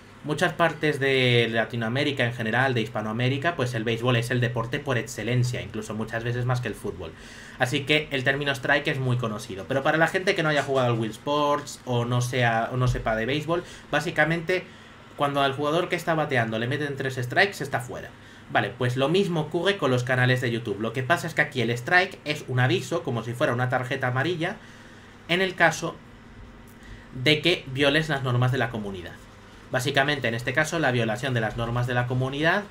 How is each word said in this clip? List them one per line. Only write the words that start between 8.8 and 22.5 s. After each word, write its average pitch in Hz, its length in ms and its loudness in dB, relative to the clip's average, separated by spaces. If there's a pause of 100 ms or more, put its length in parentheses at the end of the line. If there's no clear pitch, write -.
es 135 120 -2
muy 127 180 0
conocido, 107 500 -6
pero 180 160 0
para 156 140 2
la 160 100 6
gente 185 260 0
que 170 80 0
no 156 60 0
haya 143 160 2
jugado 131 300 2
al 113 60 0
Wii 113 120 -2
Sports 147 720 -2
o 120 220 0
no 123 160 0
sea, 120 500 2
o 127 60 -2
no 127 100 4
sepa 113 300 0
de 113 80 0
béisbol, 151 400 -2 (260)
básicamente 160 720 0 (540)
cuando 143 240 2
al 135 120 4
jugador 151 360 0
que 180 80 0
está 165 160 -2
bateando 131 440 2
le 117 100 0
meten 143 280 -2
tres 131 200 -4
strikes, 151 460 2
está 135 200 -2
fuera. 87 280 -10 (400)
Vale, 113 280 2
pues 123 180 0
lo 135 140 2
mismo 175 320 2
ocurre 175 340 0
con 143 160 2
los 123 120 2
canales 127 360 2
de 127 120 0
YouTube. 113 280 -2
Lo 113 140 -4
que 135 100 -2
pasa 170 240 0
es 156 60 -8
que - 80 2
aquí 143 200 -2
el 113 100 0
strike 180 520 2
es 151 240 -6
un 127 140 2